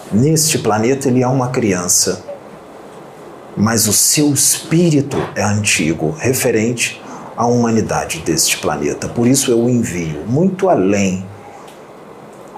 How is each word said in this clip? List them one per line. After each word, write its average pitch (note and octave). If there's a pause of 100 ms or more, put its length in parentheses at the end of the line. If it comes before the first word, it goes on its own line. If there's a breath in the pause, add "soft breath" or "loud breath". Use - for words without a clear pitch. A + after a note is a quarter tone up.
(120)
Neste C#3+
planeta A2+
ele B2+
é B2
uma C3
criança, F#2 (1300)
mas G#2+
o G2+
seu D3
espírito D#3 (200)
é G2+
antigo, E2
referente A#2+ (360 loud breath)
à A#2
humanidade A2
deste D#2+
planeta. D2+
Por A#2
isso C3
eu A#2
o A#2+
envio E2+
muito F#3
além. G2+ (1300)